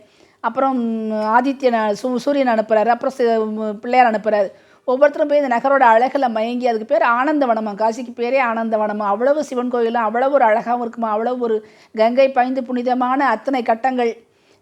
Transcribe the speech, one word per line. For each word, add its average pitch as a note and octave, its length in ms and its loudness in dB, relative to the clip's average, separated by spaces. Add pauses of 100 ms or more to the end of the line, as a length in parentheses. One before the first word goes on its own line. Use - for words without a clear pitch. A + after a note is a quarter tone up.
(400)
அப்புறம் A#3 720 -2
ஆதித்யனை, A3+ 800 0
சூ-, B3 240 -4
சூரியனை C4 380 0
அனுப்புறாரு, A3 340 2
அப்புறம் A#3+ 300 0
சி-, A3 540 0 (100)
பிள்ளையார் B3 300 4
அனுப்புறாரு. G#3 400 0 (320)
ஒவ்வொருத்தரும் C#4+ 440 2
போய் D4 140 2
இந்த B3 140 0
நகரோட C4+ 260 2
அழகுல B3+ 480 4
மயங்கி, A#3+ 380 -2
அதுக்கு A3 180 -2
பேர் C#4+ 240 2
ஆனந்தவனமா, A#3+ 640 0
காசிக்கு A#3 400 -4
பேரே A#3+ 260 0
ஆனந்தவனமா. A3 720 -2
அவ்வளவு C#4 300 0
சிவன் B3 260 -4
கோயிலும் A#3 320 0
அவ்வளவு A#3+ 320 0
ஒரு C4 120 4
அழகாவும் A#3 360 0
இருக்குமா, A#3 280 -6
அவ்வளவு A#3 300 -2
ஒரு A3 280 -4 (260)
கங்கை A#3+ 380 0
பாய்ந்து C4 320 -2
புனிதமான B3+ 640 -2
அத்தனை B3 360 -2
கட்டங்கள். A#3+ 600 -2 (380)